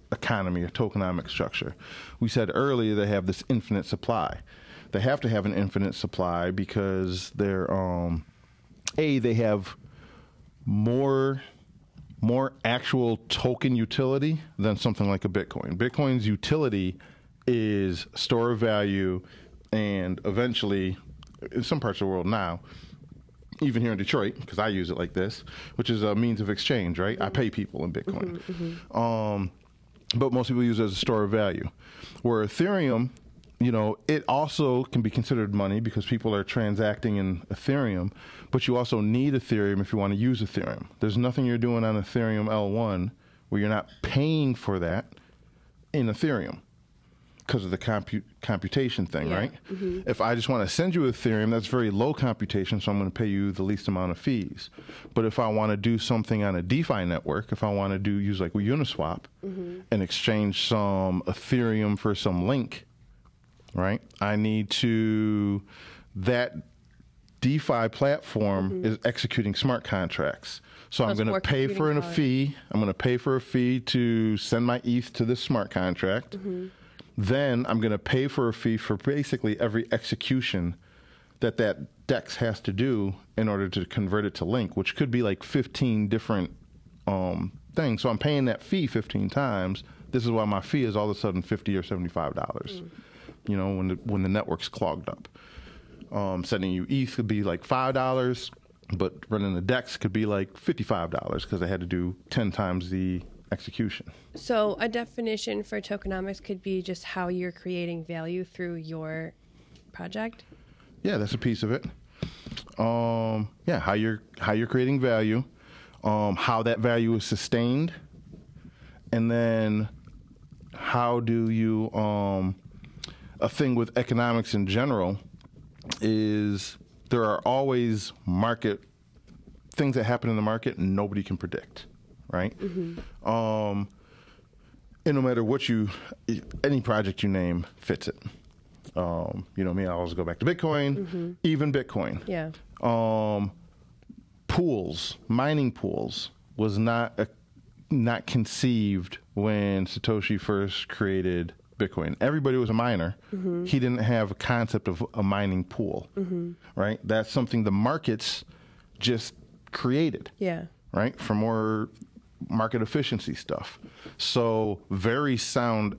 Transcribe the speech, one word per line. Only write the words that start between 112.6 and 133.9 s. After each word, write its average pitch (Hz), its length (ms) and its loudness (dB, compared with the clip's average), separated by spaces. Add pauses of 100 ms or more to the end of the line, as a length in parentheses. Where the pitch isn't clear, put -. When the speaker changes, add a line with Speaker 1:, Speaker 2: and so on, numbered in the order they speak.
Speaker 1:
Um, 113 720 0 (180)
yeah, 165 140 2
how 98 140 2
you're, 110 260 2 (180)
how 104 140 0
you're 110 140 2
creating 131 340 2
value, 113 440 4 (600)
um, 104 320 2
how 113 280 2
that 117 160 2
value 117 340 4
is 107 100 0
sustained, 123 680 0 (1200)
and 117 180 2
then 110 580 2 (840)
how 120 460 2
do 113 300 2
you, 110 420 2
um, 98 640 0 (840)
a 117 80 2
thing 131 260 2
with 117 220 0
economics 120 580 2
in 101 120 2
general 104 520 2 (800)
is 107 760 2 (340)
there 120 140 4
are 107 220 2
always 123 640 2 (140)
market, 104 540 2 (920)
things 139 240 2
that 113 80 2
happen 117 260 0
in 110 60 2
the 107 60 0
market 110 360 0
nobody 98 440 0
can 95 140 -4
predict, - 500 -8 (440)
right? 90 280 -2
Speaker 2:
Mm-hmm. 170 680 -8
Speaker 1:
Um, 107 600 0 (1200)